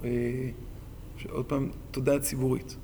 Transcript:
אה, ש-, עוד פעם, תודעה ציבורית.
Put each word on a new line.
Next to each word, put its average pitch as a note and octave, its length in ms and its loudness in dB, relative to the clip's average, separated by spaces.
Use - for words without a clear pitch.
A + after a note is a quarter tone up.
אה, A#2+ 60 0
ש-, - 40 -8
עוד - 200 -2
פעם, C#3 240 2
תודעה C#3 280 6
ציבורית. C3 640 0